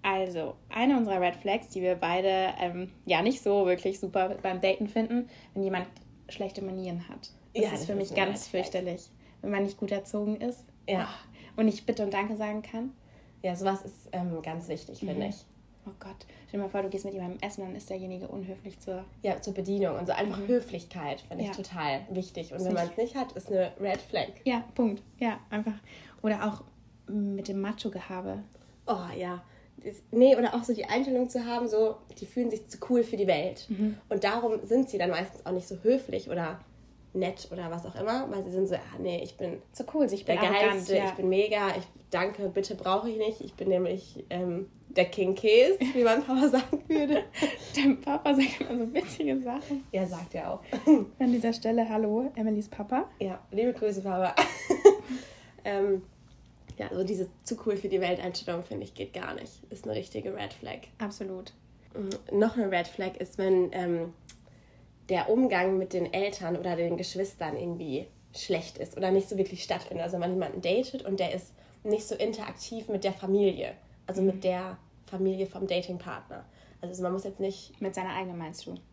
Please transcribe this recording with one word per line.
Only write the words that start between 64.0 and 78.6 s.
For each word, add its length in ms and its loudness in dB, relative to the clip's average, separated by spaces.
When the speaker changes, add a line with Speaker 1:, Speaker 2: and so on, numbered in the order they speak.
Speaker 2:
der 200 0
Umgang 480 4
mit 160 -2
den 200 0
Eltern 440 -2
oder 180 -2
den 220 0
Geschwistern 600 -6
irgendwie 500 -4
schlecht 420 -2
ist 200 -8
oder 140 2
nicht 180 4
so 80 -4
wirklich 260 -2
stattfindet. 400 -4
Also 100 -4
wenn 80 -2
man 120 0
jemanden 280 -2
datet 440 0
und 140 -2
der 160 0
ist 180 -10
nicht 240 0
so 80 -4
interaktiv 720 -6
mit 160 -4
der 100 0
Familie, 600 2
also 140 -2
mit 140 4
Speaker 1:
Mhm. 60 -10
Speaker 2:
der 360 -2
Familie 400 -2
vom 220 -6
Datingpartner. 800 -6
Also 220 -8
man 100 0
muss 120 -4
jetzt 160 -10
nicht 400 -6
Speaker 1:
Mit 140 -4
seiner 200 -4
eigenen, 220 -6
meinst 280 -10